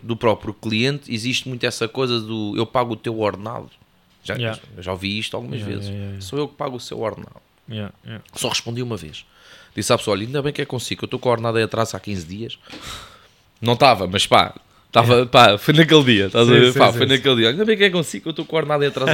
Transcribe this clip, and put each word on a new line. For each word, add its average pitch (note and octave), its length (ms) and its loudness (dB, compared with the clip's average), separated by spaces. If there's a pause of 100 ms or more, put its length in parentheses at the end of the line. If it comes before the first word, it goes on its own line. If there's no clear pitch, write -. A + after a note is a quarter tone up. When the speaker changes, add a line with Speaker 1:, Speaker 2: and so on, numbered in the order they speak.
Speaker 1:
do A#2 120 -6
próprio A2 380 0
cliente, A#2 600 -4
existe A#2 340 -4
muito B2+ 180 -6
essa A#2 220 -2
coisa A#2+ 320 -2
do G#2+ 380 -6
"eu A2+ 80 0
pago A#2+ 280 -2
o G#2+ 40 -6
teu A2+ 220 -6
ordenado". G#2+ 500 -6 (540)
Já, F#2 120 -8
Speaker 2:
Yeah. A2+ 240 -6 (160)
Speaker 1:
eu F#2+ 80 -16
já F#2 80 -6
ouvi G2 280 -4
isto - 160 -8
algumas A#2+ 240 -10
Speaker 2:
Yeah, G#2+ 160 -8
Speaker 1:
vezes. G2+ 140 -10
Speaker 2:
yeah, G2+ 100 -10
yeah, G2+ 160 -10
yeah. G2 120 -14
Speaker 1:
"Sou C3+ 120 -6
eu D3 80 -4
que C#3+ 80 -20
pago C#3 220 -8
o - 20 -14
seu A2+ 200 -12
ordenado." G#2+ 360 -8 (340)
Speaker 2:
Yeah, G#2+ 240 -10 (100)
yeah. A2+ 200 -16 (100)
Speaker 1:
Só - 160 -6
respondi A#2 320 -6
uma A#2+ 160 -6
vez. D#2 280 -16 (500)
Disse G#2+ 180 0
à A#2 40 4
pessoa: G#2 180 -2
"Olha, G2 100 -4
ainda C#3 160 -4
bem C#3+ 100 -4
que D3 100 -6
é C#3 40 -6
consigo, - 340 -8
que - 60 -8
eu - 20 -8
estou B2+ 120 -6
com B2+ 100 -2
a A#2+ 40 4
ordenada A2+ 260 0
em A2+ 40 2
atraso A2 320 -2
há F#2+ 40 -10
quinze F#2+ 260 -8
dias." G2+ 320 -12 (1040)
Não A#2+ 120 0
estava, A#2+ 340 4
mas F#2+ 180 0
pá, G#2+ 280 4 (340)
estava, A#2 260 4
Speaker 2:
Yeah. B2 180 4
Speaker 1:
pá, A2+ 260 8
foi - 160 2
naquele D#3 300 6
dia, G#2+ 240 4
estás A#2 220 4
a B2 40 8
Speaker 2:
Sim, A#2+ 60 8
Speaker 1:
ver? B2 140 6
Speaker 2:
sim, C3+ 60 0
Speaker 1:
Pá, A2 120 8
Speaker 2:
sim, A#2 60 -4
Speaker 1:
foi C3 100 2
Speaker 2:
sim. C3+ 60 2
Speaker 1:
naquele C3 240 2
dia. A2+ 120 4
"Ainda F3 160 0
bem A3 120 2
que G3 60 2
é G3+ 60 4
consigo, F3+ 340 -4
que - 60 -10
eu - 20 -4
estou D#3 140 -10
com D3+ 100 -6
a D#3+ 40 2
ordenada D3 260 0
em - 20 2
atraso C#3 260 0